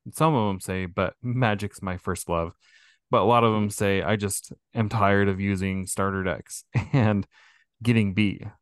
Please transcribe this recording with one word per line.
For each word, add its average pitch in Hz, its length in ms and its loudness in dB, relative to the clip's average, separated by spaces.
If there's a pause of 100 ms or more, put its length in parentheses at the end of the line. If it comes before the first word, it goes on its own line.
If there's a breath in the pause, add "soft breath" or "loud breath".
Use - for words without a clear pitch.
(120)
Some 160 220 2
of 110 140 2
them 95 120 -4
say, 92 260 -6
"But 90 360 -2
Magic's 113 600 -2
my 92 160 -6
first - 300 -6
love." 85 260 -2 (560 soft breath)
But 113 120 4
a - 40 2
lot 117 180 6
of 110 100 4
them 104 160 0
say, 98 320 0
"I 95 140 0
just - 360 -6 (220)
am 110 160 0
tired 101 380 4
of 95 120 -2
using 95 460 -2
starter 98 380 -2
decks - 400 -6 (100)
<laughs> 107 200 -2
and 107 320 2 (560 soft breath)
getting 110 320 2
beat 101 300 0 (180)